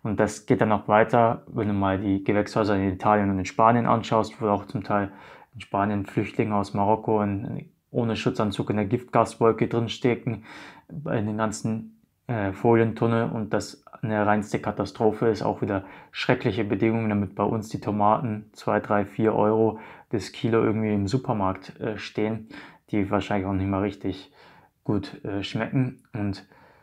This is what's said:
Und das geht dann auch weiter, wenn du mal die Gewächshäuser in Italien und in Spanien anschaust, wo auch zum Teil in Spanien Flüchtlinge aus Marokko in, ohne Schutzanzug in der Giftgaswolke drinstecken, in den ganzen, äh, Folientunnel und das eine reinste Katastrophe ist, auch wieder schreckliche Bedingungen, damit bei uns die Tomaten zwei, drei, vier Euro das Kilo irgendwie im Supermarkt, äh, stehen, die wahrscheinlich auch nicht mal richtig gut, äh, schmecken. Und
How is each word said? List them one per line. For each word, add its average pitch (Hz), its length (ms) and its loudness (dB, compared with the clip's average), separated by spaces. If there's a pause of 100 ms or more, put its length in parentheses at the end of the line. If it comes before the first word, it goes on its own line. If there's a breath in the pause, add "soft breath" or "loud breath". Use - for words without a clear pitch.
Und 107 160 -2
das - 260 -2
geht - 140 4
dann 110 100 2
auch 104 160 0
weiter, 113 600 4
wenn 110 180 -4
du 104 80 -2
mal 95 240 0
die 98 240 0
Gewächshäuser 104 540 0
in 95 160 0
Italien 104 380 2
und 95 100 0
in 90 40 -2
Spanien 117 420 4
anschaust, 110 540 0
wo 110 80 0
auch 101 180 0
zum 101 180 -6
Teil 101 260 0 (460 loud breath)
in 104 40 -16
Spanien 101 460 -2
Flüchtlinge 110 480 -2
aus 101 200 -2
Marokko 107 480 2
in, 101 460 -4 (220)
ohne 117 240 0
Schutzanzug - 560 -2
in 104 60 0
der 107 80 2
Giftgaswolke 113 840 2
drinstecken, 117 800 -2 (440 loud breath)
in 123 380 -4
den 107 100 -4
ganzen, 110 640 -4 (280)
äh, 104 240 -2
Folientunnel 113 800 2
und 110 220 -6
das - 320 -4 (160)
eine 107 240 0
reinste 104 360 2
Katastrophe 107 680 0
ist, 110 160 2
auch 110 180 -2
wieder 98 220 -2 (300 loud breath)
schreckliche 120 500 0
Bedingungen, 110 460 0
damit 101 260 -2
bei 101 80 -2
uns 110 260 0
die - 120 -6
Tomaten 107 720 0
zwei, 107 260 0
drei, 104 260 0
vier 110 300 0
Euro 110 460 2 (300 loud breath)
das 107 200 -4
Kilo 113 320 0
irgendwie 110 320 0
im 101 140 0
Supermarkt, 101 720 -2
äh, 110 180 -6
stehen, 110 500 -4 (440 loud breath)
die 101 180 0
wahrscheinlich 101 380 0
auch 98 40 -2
nicht 95 160 0
mal 98 140 0
richtig 98 500 -6 (520 soft breath)
gut, - 400 -4
äh, 98 180 -6
schmecken. 123 720 -4
Und 101 340 -6 (360 soft breath)